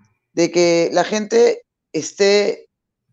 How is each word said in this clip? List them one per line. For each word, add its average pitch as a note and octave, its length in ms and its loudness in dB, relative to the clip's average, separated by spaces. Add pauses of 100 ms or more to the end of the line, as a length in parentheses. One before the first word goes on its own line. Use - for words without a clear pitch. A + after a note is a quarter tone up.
(340)
de E3 180 0
que E3+ 420 2
la F3+ 100 0
gente G#3+ 600 0 (280)
esté G3+ 800 -2 (440)